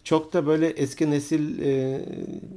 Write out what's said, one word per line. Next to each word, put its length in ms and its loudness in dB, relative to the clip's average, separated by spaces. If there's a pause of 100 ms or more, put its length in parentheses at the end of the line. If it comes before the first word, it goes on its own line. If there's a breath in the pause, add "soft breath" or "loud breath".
çok 280 2
da 140 2
böyle 200 4
eski 440 0
nesil, 520 0
e, 420 0 (520)